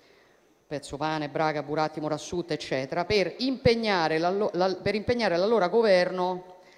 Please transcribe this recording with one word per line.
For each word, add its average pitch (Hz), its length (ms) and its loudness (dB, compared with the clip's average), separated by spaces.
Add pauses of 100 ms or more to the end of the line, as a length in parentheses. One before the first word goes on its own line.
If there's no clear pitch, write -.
(680)
pezzo 143 300 -10
pane, 151 320 -4
Braga, 151 320 -2
Buratti, 156 400 -4
Morassut, 151 500 -6
eccetera, 151 540 -4
per 185 320 0
impegnare 220 800 2
l'allo-, 190 360 0
l'al-, 180 280 0
per 202 140 0
impegnare 214 420 0
l'allora 196 300 4
governo 180 840 2 (240)